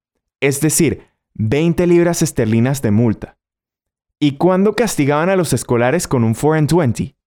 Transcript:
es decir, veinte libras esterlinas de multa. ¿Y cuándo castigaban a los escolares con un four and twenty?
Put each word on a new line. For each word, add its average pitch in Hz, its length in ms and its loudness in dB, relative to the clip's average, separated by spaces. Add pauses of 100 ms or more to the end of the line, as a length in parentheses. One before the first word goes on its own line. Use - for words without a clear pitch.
(400)
es 139 200 -2
decir, 156 480 0 (260)
veinte 160 520 0
libras 170 360 2
esterlinas 120 580 0
de 113 100 -2
multa. 107 480 0 (840)
¿Y 143 160 0
cuándo 185 380 2
castigaban 156 560 0
a 196 60 2
los 175 160 -2
escolares 127 540 0
con 123 160 0
un 113 120 0
four 156 220 0
and 151 120 0
twenty? 147 480 -2 (100)